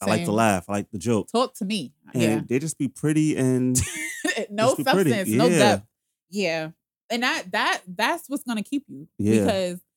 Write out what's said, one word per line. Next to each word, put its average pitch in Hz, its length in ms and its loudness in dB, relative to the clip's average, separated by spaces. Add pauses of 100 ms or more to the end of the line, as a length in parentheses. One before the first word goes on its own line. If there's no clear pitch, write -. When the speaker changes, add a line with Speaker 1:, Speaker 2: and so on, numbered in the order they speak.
Speaker 1:
I 98 60 -8
like 110 160 0
to 170 40 -6
Speaker 2:
Same. 104 80 -2
Speaker 1:
laugh. 107 340 2
I 101 40 -6
like 101 180 -4
to 107 80 -10
joke. 107 320 0
Speaker 2:
Talk 240 280 -2
to 214 60 -6
me. 190 280 -4 (200)
Speaker 1:
And 123 100 0
Speaker 2:
Yeah. 110 260 2
Speaker 1:
they 120 100 0
just 151 200 -4
be 135 100 -2
pretty 156 480 0
and 127 440 2 (340)
Speaker 2:
<laughs> - 360 -6
No 214 240 2
Speaker 1:
just - 40 -4
be 285 60 -4
pretty. 196 260 4
Speaker 2:
substance, 190 260 0
no 131 100 4
Speaker 1:
Yeah. 175 120 4
Speaker 2:
depth. 185 280 4 (440)
Yeah. 165 400 -2 (400)
And 233 120 -2
that, 269 300 -2
that, 269 340 0
that's 233 420 -2
what's 277 140 -4
gonna 220 220 -4
keep 277 240 -4
you. 139 180 -16 (120)
Speaker 1:
Yeah. - 260 4
Speaker 2:
Because, 185 360 -2 (160)